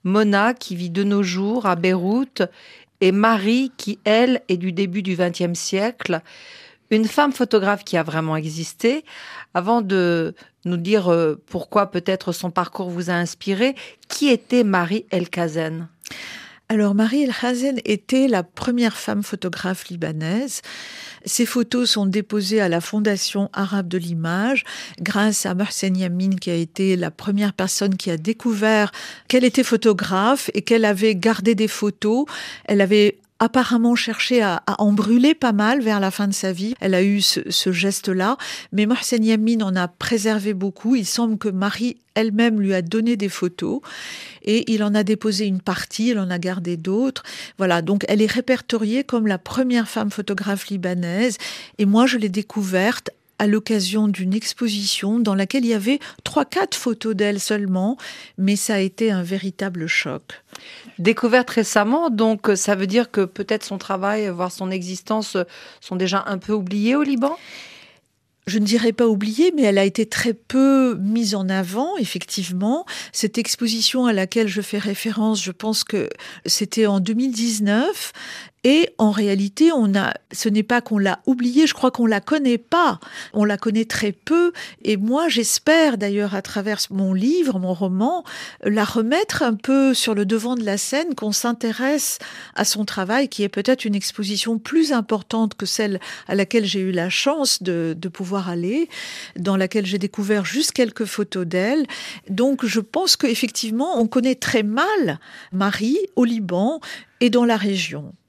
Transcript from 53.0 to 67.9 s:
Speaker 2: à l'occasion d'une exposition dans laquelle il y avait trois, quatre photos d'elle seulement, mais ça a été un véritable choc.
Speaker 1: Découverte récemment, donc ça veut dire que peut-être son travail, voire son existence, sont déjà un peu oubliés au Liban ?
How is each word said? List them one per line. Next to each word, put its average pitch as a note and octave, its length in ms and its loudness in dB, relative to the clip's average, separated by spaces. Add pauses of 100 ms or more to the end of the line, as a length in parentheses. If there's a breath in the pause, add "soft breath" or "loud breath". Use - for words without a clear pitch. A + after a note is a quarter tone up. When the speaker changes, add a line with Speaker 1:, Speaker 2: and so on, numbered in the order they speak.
Speaker 2:
à G#3 80 2
l'occasion G#3+ 600 2
d'une F#3 280 0
exposition G#3 840 -2
dans G#3+ 160 2
laquelle G3 300 0
il A#3 60 2
y A3+ 40 2
avait A3 240 0 (260 loud breath)
trois, D4 200 0
quatre F#4+ 300 -2
photos A3 420 -2
d'elle G#3 240 0
seulement, G3+ 560 0 (400 loud breath)
mais G3 180 2
ça G#3 200 -2
a G3 60 2
été F#3+ 300 0
un F#3+ 120 0
véritable F#3 640 -6
choc. - 560 -6 (560 loud breath)
Speaker 1:
Découverte A#3 500 2
récemment, A#3 640 2
donc A3 440 2
ça G3+ 200 0
veut F#3+ 120 0
dire A3+ 240 2
que G3 140 0
peut-être G3+ 400 -4
son G3 140 -10
travail, G3+ 500 -2
voire F3+ 240 -4
son F#3+ 180 -6
existence, F#3+ 680 -4 (420 loud breath)
sont - 160 -8
déjà F#3 300 0
un G3 100 -4
peu F#3+ 160 -6
oubliés G#3 440 0
au D4 60 2
Liban ? C#4 360 0 (1080 loud breath)